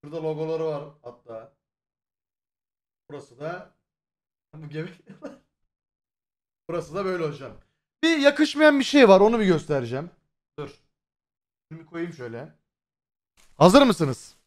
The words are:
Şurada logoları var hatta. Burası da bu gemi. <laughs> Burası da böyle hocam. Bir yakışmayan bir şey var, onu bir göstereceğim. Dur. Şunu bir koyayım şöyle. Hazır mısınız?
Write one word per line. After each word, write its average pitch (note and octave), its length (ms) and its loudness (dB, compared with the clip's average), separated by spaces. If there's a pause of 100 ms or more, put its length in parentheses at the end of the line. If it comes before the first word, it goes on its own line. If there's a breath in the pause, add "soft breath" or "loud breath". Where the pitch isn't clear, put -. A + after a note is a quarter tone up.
Şurada D#3 200 -12
logoları D#3 420 -6
var D3+ 180 -6 (180)
hatta. A2+ 520 -20 (1600)
Burası B2 300 -20
da F3 360 -16 (760)
bu D#3 160 -18
gemi. D#3 200 -12 (200)
<laughs> - 1600 -20
Burası D#3+ 260 -10
da D3+ 100 -8
böyle F3+ 220 -6
hocam. C#3 300 -14 (460)
Bir D#4+ 140 2
yakışmayan D4 600 2
bir C4+ 40 -2
şey B3+ 260 6
var, F#3+ 100 8
onu A3 200 2
bir G#3+ 60 0
göstereceğim. D3 680 -4 (480)
Dur. D3 100 -14 (1000)
Şunu D#3+ 100 -20
bir D#3+ 60 -20
koyayım E3+ 280 -12
şöyle. B2 400 -16 (1040)
Hazır F#3 240 8
mısınız? E3+ 540 -2 (120)